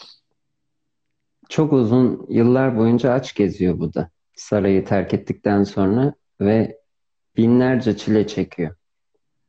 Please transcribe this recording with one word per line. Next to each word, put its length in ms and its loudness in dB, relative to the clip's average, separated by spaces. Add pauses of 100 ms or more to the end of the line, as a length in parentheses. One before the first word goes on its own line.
(1500)
Çok 240 -2
uzun 560 2
yıllar 500 2
boyunca 340 2
aç 220 -4
geziyor 440 0
Buda. 320 -6 (240)
Sarayı 500 0
terk 300 -2
ettikten 500 0
sonra 500 0 (260)
ve 400 0 (560)
binlerce 600 2
çile 300 0
çekiyor. 500 -8 (720)